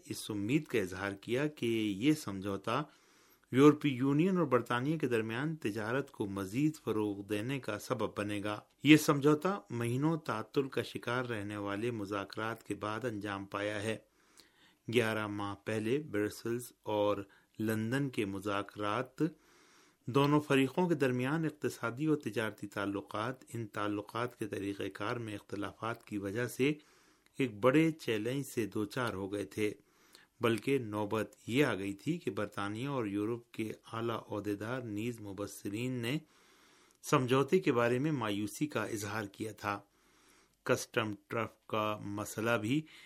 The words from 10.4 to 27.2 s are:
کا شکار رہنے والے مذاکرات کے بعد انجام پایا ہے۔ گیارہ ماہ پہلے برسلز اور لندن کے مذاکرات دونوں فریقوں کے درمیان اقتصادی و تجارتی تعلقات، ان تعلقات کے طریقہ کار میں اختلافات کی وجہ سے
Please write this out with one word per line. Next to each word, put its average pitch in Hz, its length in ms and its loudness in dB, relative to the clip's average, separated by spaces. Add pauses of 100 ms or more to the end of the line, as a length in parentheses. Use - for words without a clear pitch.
کا 123 160 -4
شکار 123 420 -4
رہنے 104 320 -6
والے 104 340 -2
مذاکرات 107 720 -6
کے 104 120 -6
بعد 107 300 -4
انجام 101 400 -4
پایا 104 380 -4
ہے۔ 110 140 -2 (920)
گیارہ 110 400 2
ماہ 101 260 -4 (120)
پہلے 110 320 0
برسلز 117 760 -2 (120)
اور 104 340 2 (420)
لندن 110 500 0
کے 120 160 0
مذاکرات 101 960 -2 (840)
دونوں 143 320 4
فریقوں 143 500 4
کے 170 60 4
درمیان 135 500 0
اقتصادی 127 640 -4
و 151 80 6
تجارتی 110 520 -4
تعلقات، 104 760 -4 (100)
ان 117 140 -6
تعلقات 104 720 -4
کے 110 80 -4
طریقہ 101 360 -4 (100)
کار 110 220 -4
میں 113 200 -6
اختلافات 101 680 -8
کی 104 140 -8
وجہ 101 300 -2
سے 131 240 2 (680)